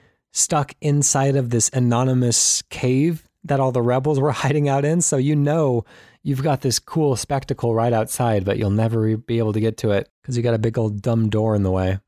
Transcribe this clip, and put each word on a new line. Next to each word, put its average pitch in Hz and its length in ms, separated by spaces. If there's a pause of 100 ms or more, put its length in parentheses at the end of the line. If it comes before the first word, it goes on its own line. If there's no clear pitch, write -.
(320)
stuck - 480
inside 139 540
of 127 160
this 117 220
anonymous 123 1000
cave 143 560 (160)
that 143 160
all 131 140
the 123 80
rebels 131 400
were 147 120
<laughs> - 0
hiding 143 360
out 139 160
in. 165 160
So 156 160
you 139 180
know 143 520 (360)
you've 135 200
got 147 180
this 123 180
cool 147 380
spectacle 131 580
right 117 200
outside, 110 500
but 101 140
you'll 110 100
never 110 480
be 117 220
able 110 160
to 110 60
get 110 180
to 107 140
it - 180 (120)
'cause 127 140
you 120 60
got 117 100
a 113 60
big 113 180
old 107 240
dumb 113 300
door 110 240
in 104 80
the 95 80
way. 92 380